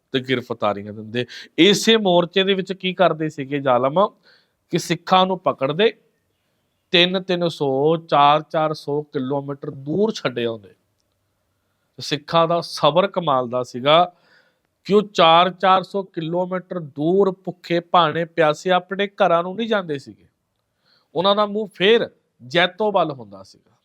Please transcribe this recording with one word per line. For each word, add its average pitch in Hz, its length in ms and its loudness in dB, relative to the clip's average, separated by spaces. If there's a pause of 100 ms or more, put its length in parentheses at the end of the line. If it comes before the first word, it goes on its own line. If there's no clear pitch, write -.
(120)
ਤੇ 139 80 -2
ਗ੍ਰਿਫਤਾਰੀਆਂ 110 760 -4
ਦਿੰਦੇ। 110 320 -6 (320)
ਇਸੇ 202 400 4
ਮੋਰਚੇ 180 460 0
ਦੇ 196 100 0
ਵਿੱਚ 190 200 -4
ਕੀ 185 200 -6
ਕਰਦੇ 160 360 0
ਸੀਗੇ 143 300 -6
ਜ਼ਾਲਮ 139 480 0 (600)
ਕਿ 170 80 -4
ਸਿੱਖਾਂ 185 480 0
ਨੂੰ 185 140 -4
ਪਕੜਦੇ, 147 540 -2 (1000)
ਤਿੰਨ 180 320 2
ਤਿੰਨ 175 260 -2
ਸੌ, 143 480 0
ਚਾਰ 151 440 2
ਚਾਰ 156 320 -4
ਸੌ 147 280 -6
ਕਿਲੋਮੀਟਰ 139 720 -8
ਦੂਰ 151 400 -4
ਛੱਡੇ 123 340 -6
ਆਉਂਦੇ। 113 280 -8 (1300)
ਸਿੱਖਾਂ 156 480 -2
ਦਾ 170 140 -2
ਸਬਰ 160 460 0
ਕਮਾਲ 143 420 -2
ਦਾ 127 140 -4
ਸੀਗਾ 147 500 2 (680)
ਕਿ 180 100 -2
ਉਹ 208 80 6
ਚਾਰ 180 480 4
ਚਾਰ 185 340 2
ਸੌ 196 200 -8
ਕਿਲੋਮੀਟਰ 180 760 -6
ਦੂਰ 170 520 0 (120)
ਭੁੱਖੇ 175 360 -4
ਭਾਣੇ 170 460 2
ਪਿਆਸੇ 165 460 0
ਆਪਣੇ 190 360 0
ਘਰਾਂ 175 360 2
ਨੂੰ 185 120 -8
ਨਹੀਂ 226 120 -4
ਜਾਂਦੇ 185 320 -4
ਸੀਗੇ। 104 260 -20 (880)
ਉਹਨਾਂ 196 200 0
ਦਾ 208 100 0
ਮੂੰਹ 208 280 -6
ਫੇਰ 202 360 2 (320)
ਜੈਤੋ 175 500 -2
ਵੱਲ 175 200 0
ਹੁੰਦਾ 101 320 -18
ਸੀਗਾ - 280 -20 (140)